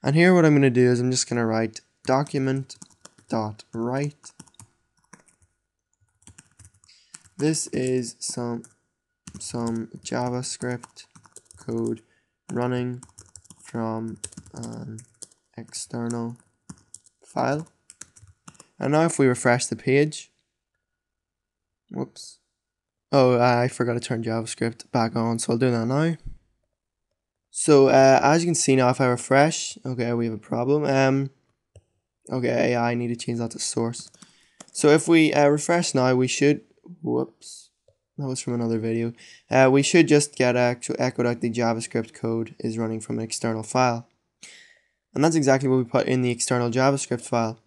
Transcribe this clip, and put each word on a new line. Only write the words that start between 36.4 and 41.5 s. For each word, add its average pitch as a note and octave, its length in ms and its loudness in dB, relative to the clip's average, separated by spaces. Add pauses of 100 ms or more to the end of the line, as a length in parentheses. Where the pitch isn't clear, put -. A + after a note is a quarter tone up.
whoops, - 680 -6 (480)
that C#3 100 -6
was B2+ 140 -6
from B2 120 -6
another A#2 260 -2
video. A2+ 340 -4 (360)
Uh, C3 220 6
we C#3 100 6
should D#3+ 260 4
just D3 280 4
get B2 200 2
actual B2 440 0
echoed B2+ 260 -2
out A#2+ 160 -2
the A#2+ 80 -4
JavaScript A2+ 640 -4